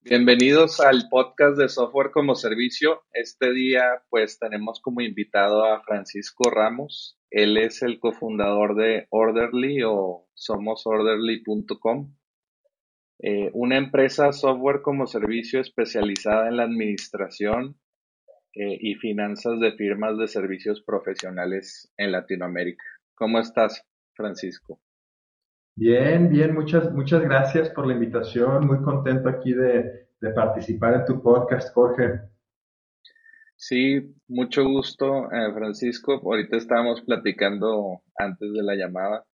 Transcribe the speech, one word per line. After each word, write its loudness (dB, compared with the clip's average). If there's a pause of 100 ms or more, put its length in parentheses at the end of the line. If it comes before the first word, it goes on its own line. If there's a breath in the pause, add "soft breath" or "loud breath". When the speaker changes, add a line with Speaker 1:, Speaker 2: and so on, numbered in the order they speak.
Speaker 1:
Bienvenidos 6
al 6
podcast 4
de 4
Software 0
como 2
Servicio. -2 (100)
Este -2
día, 2
pues, 0
tenemos -8
como -6
invitado 0
a 0
Francisco -2
Ramos. -4 (100)
Él 2
es -2
el -4
cofundador -2
de 0
Orderly 0
o -2
somos -6
orderly 0
punto -6
com, -4 (1040)
eh, -2
una 0
empresa 2
software 0
como -2
servicio -4
especializada -2
en -2
la 0
administración, -4 (800)
eh, -6
y -4
finanzas -4
de 2
firmas -2
de -2
servicios -6
profesionales -8
en -4
Latinoamérica. -6 (300 loud breath)
¿Cómo -2
estás, -2 (300)
Francisco? -12 (960)
Speaker 2:
Bien, 4
bien, 4
muchas, 0
muchas 2
gracias 2
por -4
la 2
invitación. 0
Muy 2
contento 0
aquí -2
de, 0 (120)
de -4
participar 0
en 0
tu -2
podcast, 2
Jorge. 2 (1400 soft breath)
Speaker 1:
Sí, 0 (140)
mucho 0
gusto, -2
eh, -2
Francisco. -4
Ahorita -2
estábamos 0
platicando -2 (160)
antes -6
de -4
la -2
llamada. -6 (120)